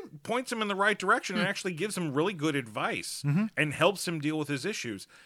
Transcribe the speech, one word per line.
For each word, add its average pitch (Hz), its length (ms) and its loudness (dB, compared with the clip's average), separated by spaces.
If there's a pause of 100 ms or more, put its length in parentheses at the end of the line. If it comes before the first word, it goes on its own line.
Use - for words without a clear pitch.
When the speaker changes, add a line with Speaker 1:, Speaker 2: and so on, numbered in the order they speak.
Speaker 1:
of 151 200 -18
points 247 280 -2
him 226 120 -2
in 208 40 -2
the 202 80 0
right 202 220 2
direction 208 380 2
and 202 100 2
Speaker 2:
Hmm. 196 40 2
Speaker 1:
actually 190 240 -2
gives 190 220 -2
him 160 180 0
really 165 200 2
good 151 220 0
advice 127 680 -4
Speaker 2:
Mm-hmm. 160 200 4 (100)
Speaker 1:
and 147 180 2
helps 180 340 4
him 165 120 -2
deal 151 200 0
with 143 80 -2
his 143 180 -2
issues. 113 420 -6 (180)